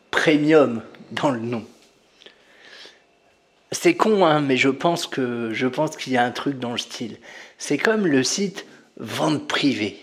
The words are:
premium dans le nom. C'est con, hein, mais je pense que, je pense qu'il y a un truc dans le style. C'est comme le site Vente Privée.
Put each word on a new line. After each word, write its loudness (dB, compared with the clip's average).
premium 4
dans 0
le -2
nom. -6
C'est 2
con, 2
hein, 4
mais 2
je 2
pense -2
que, -4
je -2
pense -2
qu'il -6
y 2
a 2
un -2
truc -4
dans -6
le -6
style. -10
C'est -2
comme 0
le 4
site -4
Vente -4
Privée. -2